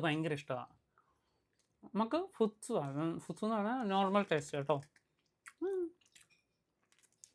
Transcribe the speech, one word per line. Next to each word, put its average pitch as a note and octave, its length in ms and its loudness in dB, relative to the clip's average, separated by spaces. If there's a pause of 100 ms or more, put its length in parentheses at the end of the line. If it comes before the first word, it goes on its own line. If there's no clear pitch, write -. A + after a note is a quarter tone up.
ഭയങ്കര D#3 280 2
ഇഷ്ടമാണ്. C3 400 -6 (1200)
നമുക്ക് A3+ 260 2 (180)
ഫുത്സു A3+ 360 0
ആണ്, C#3+ 300 0 (160)
ഫുത്സു - 260 -8
എന്ന് A3 120 0
പറഞ്ഞാൽ A#3 300 0
നോർമൽ G3 440 4
ടേസ്റ്റ് D3 260 0
കേട്ടോ. C#3+ 200 2 (840)
ഉം. F#4 220 0 (1500)